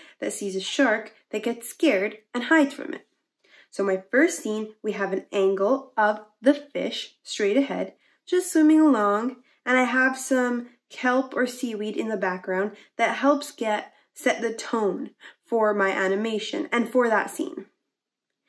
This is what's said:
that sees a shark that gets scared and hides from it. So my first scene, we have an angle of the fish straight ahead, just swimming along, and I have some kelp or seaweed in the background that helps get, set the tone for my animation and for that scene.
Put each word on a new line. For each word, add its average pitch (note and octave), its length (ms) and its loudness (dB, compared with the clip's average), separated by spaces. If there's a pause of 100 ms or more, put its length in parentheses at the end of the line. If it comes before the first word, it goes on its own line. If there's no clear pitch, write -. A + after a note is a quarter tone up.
(200)
that G#3 140 -6
sees G3 200 -8
a F#3+ 60 -2
shark A3+ 540 0 (160)
that A3 140 -6
gets A#3 220 -6
scared G#3+ 520 0 (160)
and A#3+ 100 -6
hides D4+ 300 4
from - 180 -10
it. - 140 -14 (640)
So - 120 -6
my F#3+ 280 0
first D#4 300 4
scene, G#3+ 420 -6
we G#3+ 100 -4
have G3 220 -4
an F#3+ 180 -6
angle G3 640 0
of G#3+ 240 2 (220)
the C4 100 6
fish - 680 -6
straight G#3 340 -2
ahead, C4 380 -2 (320)
just F4+ 260 -2
swimming D#4 280 6
along, A#3 560 2 (280)
and B3+ 140 2
I B3+ 60 4
have B3+ 340 2
some B3 500 -2 (220)
kelp B3+ 440 0
or C4+ 120 0
seaweed G#3+ 500 -6
in A3 120 -4
the G#3+ 100 -4
background F#3 540 -4 (260)
that A3+ 180 0
helps C#4 340 2
get, - 440 -4 (180)
set - 300 -2
the A3+ 100 -2
tone - 560 -2 (340)
for A3 300 2
my G3 180 2
animation G3+ 800 -2
and A#3 160 0
for A#3+ 220 2
that G#3+ 220 2
scene. - 340 -8 (840)